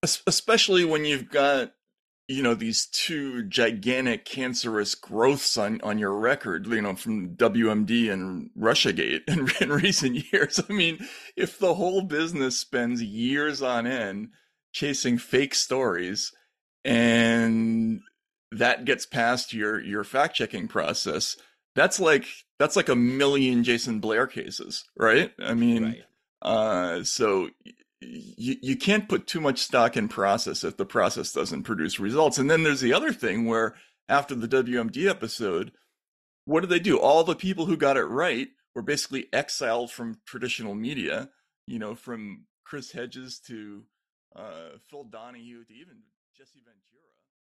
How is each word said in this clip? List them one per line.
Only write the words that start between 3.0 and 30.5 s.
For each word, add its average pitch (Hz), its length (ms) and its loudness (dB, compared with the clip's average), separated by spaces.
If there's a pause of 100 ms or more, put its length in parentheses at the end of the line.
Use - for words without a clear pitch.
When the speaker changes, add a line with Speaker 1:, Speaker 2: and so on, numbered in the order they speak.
Speaker 1:
gigantic 117 760 0
cancerous 120 720 -2
growths - 640 2
on, 107 240 -2
on 107 160 -2
your 101 160 0
record, 104 540 0
you 110 140 0
know, 101 140 -2
from 95 380 -4
W 113 380 4
M 107 140 2
D 117 240 2
and 92 460 -4
Russiagate 85 680 2
<laughs> - 40 -8
in, 151 220 0 (100)
in 165 120 0
recent 139 600 0
years. - 380 0
I - 20 -4
mean, 165 280 0 (360)
if - 220 -4
the 180 160 4
whole 185 300 0
business 151 560 -2
spends 120 420 -2
years 131 600 -2
on 120 240 0
end 107 420 -6 (420)
chasing 135 460 0
fake 135 380 0
stories 101 760 -2 (540)
and 117 1160 2 (500)
that 120 340 0
gets 127 220 0
past 123 440 0
your, 107 300 -2
your 101 220 -6
fact-checking 127 640 -2
process, 82 680 -2 (400)
that's 180 240 2
like, 156 280 4 (320)
that's 147 160 2
like 180 140 2
a 131 60 4
million 127 680 4
Jason 117 360 0
Blair 110 280 0
cases, - 560 -10 (120)
right? 113 440 4
I - 160 -4
mean, 117 280 4
Speaker 2:
Right. 113 200 -4 (400)
Speaker 1:
uh, 90 600 0
so 98 460 0 (160)
y-, - 80 -20 (280)
y-, 113 600 -8
you 131 140 -2
can't 208 340 0
put - 180 -2
too 165 140 -6
much 139 180 0
stock 120 380 4
in 107 100 -2
process 98 560 0